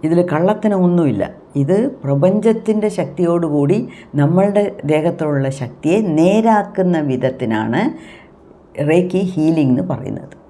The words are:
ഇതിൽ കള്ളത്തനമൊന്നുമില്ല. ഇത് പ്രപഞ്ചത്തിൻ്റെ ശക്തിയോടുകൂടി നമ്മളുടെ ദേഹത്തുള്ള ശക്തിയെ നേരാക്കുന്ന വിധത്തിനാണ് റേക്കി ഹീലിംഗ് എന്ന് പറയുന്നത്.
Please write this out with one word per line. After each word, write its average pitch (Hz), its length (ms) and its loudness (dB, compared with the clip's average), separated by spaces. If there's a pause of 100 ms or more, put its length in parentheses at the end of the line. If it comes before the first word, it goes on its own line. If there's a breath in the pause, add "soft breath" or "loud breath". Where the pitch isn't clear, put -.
ഇതിൽ 170 300 2
കള്ളത്തനമൊന്നുമില്ല. 175 1120 0 (100)
ഇത് 190 360 0 (120)
പ്രപഞ്ചത്തിൻ്റെ 208 880 0
ശക്തിയോടുകൂടി 170 1000 0 (260 loud breath)
നമ്മളുടെ 190 680 2
ദേഹത്തുള്ള 151 640 0
ശക്തിയെ 151 520 -2
നേരാക്കുന്ന 190 1000 2
വിധത്തിനാണ് 123 880 -2 (920 loud breath)
റേക്കി 180 340 2
ഹീലിംഗ് 156 600 0
എന്ന് 90 140 -4
പറയുന്നത്. - 440 -10 (120)